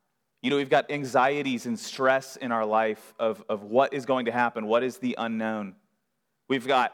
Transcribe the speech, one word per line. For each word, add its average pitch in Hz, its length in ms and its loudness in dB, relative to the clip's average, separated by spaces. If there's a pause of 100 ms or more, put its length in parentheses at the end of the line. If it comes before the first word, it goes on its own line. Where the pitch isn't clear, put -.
(420)
You 123 80 -2
know, 143 80 2
we've 139 120 -2
got 147 220 2
anxieties 135 760 0
and 117 140 -4
stress 135 560 0
in 123 160 -6
our 113 140 0
life 107 520 0
of, 110 300 -2
of 104 160 -4
what 117 300 2
is 135 120 -6
going 127 200 0
to 113 80 -2
happen, 120 320 0
what 117 180 2
is 127 140 -4
the 123 200 -4
unknown. 110 580 -4 (720)
We've 127 180 -2
got 127 260 2